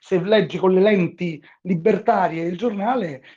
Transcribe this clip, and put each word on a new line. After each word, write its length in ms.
se 200
leggi 380
con 140
le 80
lenti 640
libertarie 840
il 120
giornale, 680